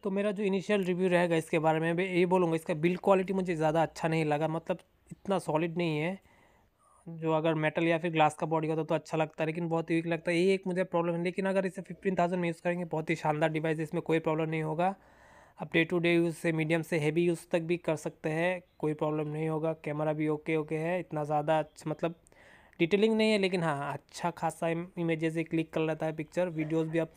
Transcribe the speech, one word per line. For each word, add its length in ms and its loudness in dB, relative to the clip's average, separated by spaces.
तो 80 -4
मेरा 200 0
जो 120 -4
इनिशियल 420 2
रिव्यू 240 0
रहेगा 280 4
इसके 220 0
बारे 220 2
में, 120 0
मैं 160 0
ये 180 2
बोलूँगा 280 4
इसका 200 -2
बिल्ड 300 0
क्वालिटी 280 4
मुझे 240 -2
ज़्यादा 260 2
अच्छा 260 -2
नहीं 160 2
लगा, 240 0
मतलब 300 -4
इतना 260 -4
सॉलिड 380 -2
नहीं 220 0
है। 320 -6
जो 240 -2
अगर 220 2
मेटल 300 2
या 140 4
फिर 120 -2
ग्लास 240 4
का 120 -4
बॉडी 220 0
होता 160 0
तो 100 -2
अच्छा 220 -4
लगता 260 -2
है, 40 0
लेकिन 220 -4
बहुत 220 -2
वीक 160 0
लगता 240 -2
है, 60 2
ये 180 4
एक 120 -4
मुझे 180 0
प्रॉब्लम 300 0
है। 100 -2
लेकिन 220 -2
अगर 200 0
इसे 160 -8
फिफ्टीन 360 -4
थाउजेंड 240 2
में 60 0
यूज़ 140 -6
करेंगे, 220 -2
बहुत 260 -4
ही 60 2
शानदार 340 0
डिवाइस 280 -2
है, 40 -2
इसमें 200 -4
कोई 160 2
प्रॉब्लम 320 -2
नहीं 120 -2
होगा। 340 -2
आप 120 -12
डे 120 4
टू 140 0
डे 160 4
यूज़ 200 4
से 180 -2
मीडियम 300 2
से 160 -2
हेवी 260 2
यूज़ 260 -2
तक 100 2
भी 160 -2
कर 200 -2
सकते 340 -6
हैं, 320 0
कोई 160 0
प्रॉब्लम 340 -2
नहीं 200 -2
होगा। 240 -2
कैमरा 400 -4
भी 160 0
ओके 280 -2
ओके 180 -2
है, 260 -2
इतना 240 -6
ज़्यादा 340 0
अच्छा, 320 -6
मतलब 240 -4
डिटेलिंग 380 4
नहीं 160 4
है, 60 4
लेकिन 240 0
हाँ, 300 -2
अच्छा 380 -6
खासा 380 -4
इम-, 300 -4
इमेजेस 380 0
ये 80 -2
क्लिक 280 -4
कर 80 0
लेता 260 -2
है 60 -2
पिक्चर। 360 -4
वीडियोज़ 400 -2
भी 100 0
आप 180 -2